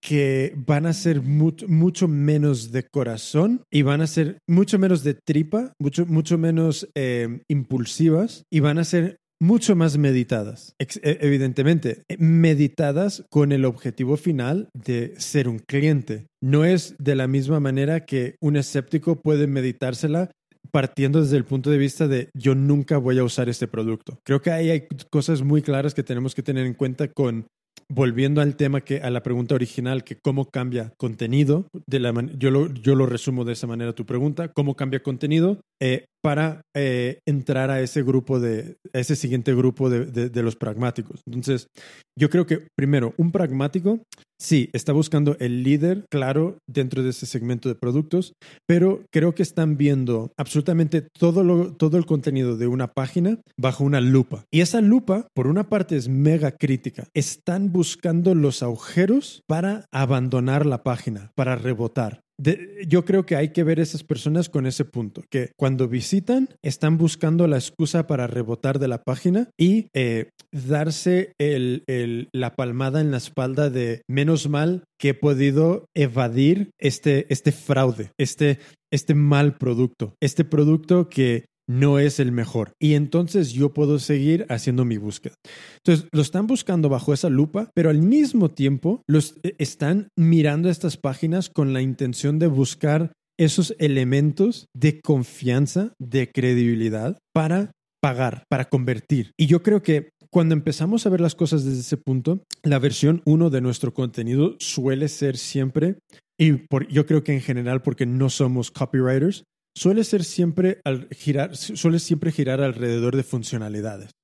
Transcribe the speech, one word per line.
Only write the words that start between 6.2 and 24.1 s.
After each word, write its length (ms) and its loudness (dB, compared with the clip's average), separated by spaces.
menos, 560 0
eh, 540 -4
impulsivas 1040 0
y 80 2
van 180 2
a 60 0
ser 320 -2
mucho 380 4
más 220 2
meditadas. 840 -2
Ex-, 220 -10
e-, 180 0
evidentemente, 880 0
eh, 100 -10
meditadas 1120 2
con 220 4
el 120 2
objetivo 520 -2
final 580 -2
de 440 -6
ser 300 -2
un 100 -4
cliente. 680 -2
No 220 2
es 340 0
de 180 0
la 100 -2
misma 340 0
manera 460 -2
que 340 -4
un 160 0
escéptico 600 -2
puede 300 0
meditársela 840 -2
partiendo 500 2
desde 140 2
el 80 2
punto 260 -2
de 80 4
vista 300 0
de, 280 -2
"Yo 180 2
nunca 440 2
voy 200 2
a 60 2
usar 240 -2
este 200 -4
producto". 560 -6